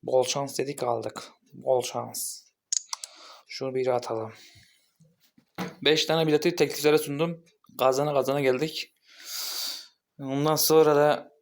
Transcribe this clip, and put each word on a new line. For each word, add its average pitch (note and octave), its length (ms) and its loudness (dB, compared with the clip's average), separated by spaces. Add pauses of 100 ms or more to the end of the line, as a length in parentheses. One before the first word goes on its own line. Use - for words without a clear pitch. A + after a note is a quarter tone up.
Bol B2+ 200 2
şans C#3 340 -4
dedik, C#3 260 -4
aldık. A#2 480 -4 (220)
Bol B2+ 280 0
şans. - 600 -8 (1040)
Şunu C3+ 280 -8
bir C3 120 0
atalım. A2+ 460 -2 (1500)
Beş D3+ 240 2
tane D#3+ 220 0
bileti D#3 280 2
tekliflere D3+ 420 2
sundum. D3+ 460 -4 (360)
Kazana C3 340 2
kazana C#3 280 0
geldik. C3+ 520 -2 (1300)
Ondan C#3+ 360 0
sonra D3+ 400 6
da D3 360 2 (100)